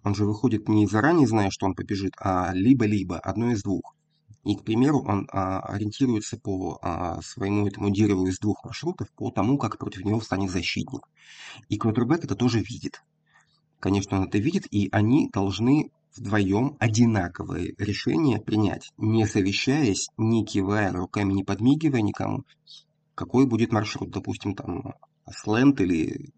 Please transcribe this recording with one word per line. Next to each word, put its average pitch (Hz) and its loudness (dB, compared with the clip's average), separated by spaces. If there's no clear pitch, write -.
он 101 0
же 104 0
выходит 107 0
не 107 4
заранее, 135 4
зная, 104 2
что 98 -4
он 95 0
побежит, 98 -6
а 92 -2
либо-либо, 104 2
одно 110 -4
из 101 -4
двух. 90 -6
И, 104 0
к - -16
примеру, 127 2
он, 101 -2
а, 95 -4
ориентируется 107 -2
по, 92 -6
а, 87 -6
своему 101 -2
этому 98 -2
дереву 98 4
из 95 -2
двух 104 -2
маршрутов, 143 -8
по 117 -6
тому, 131 2
как - -4
против - -10
него 110 0
встанет 95 -4
защитник. - -6
И - -4
квотербек 120 2
это - -4
тоже 120 2
видит. - -10
Конечно, 98 0
он 92 0
это 104 0
видит, 165 -2
и 101 0
они 107 4
должны 104 0
вдвоем 104 0
одинаковые 98 0
решения 104 0
принять, 104 0
не 110 2
совещаясь, 104 0
не 113 2
кивая 101 0
руками, 98 -2
не 98 0
подмигивая 127 2
никому, 101 -4
какой 123 2
будет 113 0
маршрут, 104 -2
допустим, 101 -6
там, - -8
сленд 127 2
или 85 0